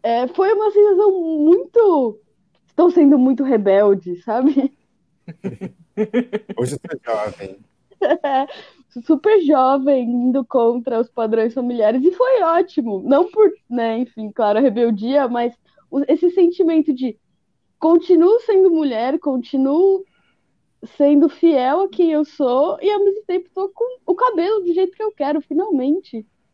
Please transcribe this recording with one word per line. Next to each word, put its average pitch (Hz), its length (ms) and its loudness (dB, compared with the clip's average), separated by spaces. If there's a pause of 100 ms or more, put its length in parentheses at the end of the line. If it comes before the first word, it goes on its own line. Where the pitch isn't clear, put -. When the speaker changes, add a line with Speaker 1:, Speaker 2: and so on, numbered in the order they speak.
Speaker 1:
é, 233 260 -2
foi 370 240 0
uma 427 180 0
sensação 403 500 4
muito, 320 1000 2 (460)
estou 349 240 2
sendo 302 280 4
muito 262 240 2
rebelde, 196 800 0
sabe? 269 540 -2 (1800)
Speaker 2:
Hoje 127 180 -4
eu - 160 -14
sou 147 140 -12
jovem. 104 540 -8 (420)
Speaker 1:
<laughs> 277 1040 -6
Super 392 380 2
jovem, 269 600 2
indo 247 400 -2
contra 233 560 -2
os 226 80 -4
padrões 226 460 -2
familiares, 240 500 -2
e 359 80 4
foi 494 300 0
ótimo. 320 600 -2
Não 285 260 2
por, 427 200 4 (200)
né, 226 280 -4
enfim, 220 320 -8
claro, 214 280 0
a 247 40 2
rebeldia, 240 680 0
mas 240 260 -4 (360)
o, 277 180 -4
esse 359 220 0
sentimento 339 640 0
de 247 260 -6 (600)
continuo 339 640 4
sendo 381 300 2
mulher, 277 480 -2
continuo 285 880 0 (920)
sendo 294 320 4
fiel 285 540 0
a 392 60 -4
quem 339 240 0
eu 302 120 0
sou, 277 560 -2
e 392 100 0
ao 403 140 0
mesmo 403 200 -2
tempo 359 300 -6
tô 392 140 -6
com 494 360 -8
o 359 100 -2
cabelo 415 460 -2
do 349 120 -4
jeito 370 240 -2
que 440 60 -10
eu 427 100 -6
quero, 302 280 -4
finalmente. 294 840 -4 (280)